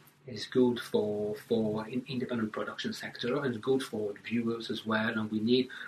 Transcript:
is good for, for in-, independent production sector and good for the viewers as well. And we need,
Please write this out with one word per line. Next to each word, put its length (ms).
is 200
good 340
for, 560
for 400
in-, 180
independent 460
production 400
sector 500
and 180
good 220
for 300
the 100
viewers 480
as 140
well. 240
And 200
we 120
need, 260